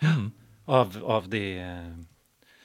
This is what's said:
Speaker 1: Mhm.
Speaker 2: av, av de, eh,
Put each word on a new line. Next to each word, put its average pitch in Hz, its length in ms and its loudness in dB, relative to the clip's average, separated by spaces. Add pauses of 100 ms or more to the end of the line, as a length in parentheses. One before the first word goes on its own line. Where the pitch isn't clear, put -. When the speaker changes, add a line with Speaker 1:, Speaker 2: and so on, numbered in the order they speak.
Speaker 1:
Mhm. 143 300 2 (360)
Speaker 2:
av, 117 360 4
av 110 260 0
de, 104 140 -2 (140)
eh, 87 360 -10 (720)